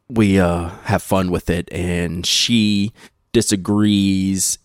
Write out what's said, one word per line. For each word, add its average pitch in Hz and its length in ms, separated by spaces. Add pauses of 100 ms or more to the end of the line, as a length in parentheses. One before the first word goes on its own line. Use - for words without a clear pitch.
we, 107 300
uh, 85 300 (160)
have 98 180
fun 95 280
with 82 200
it. 85 220
And 87 540
she 104 640 (400)
disagrees. 98 1300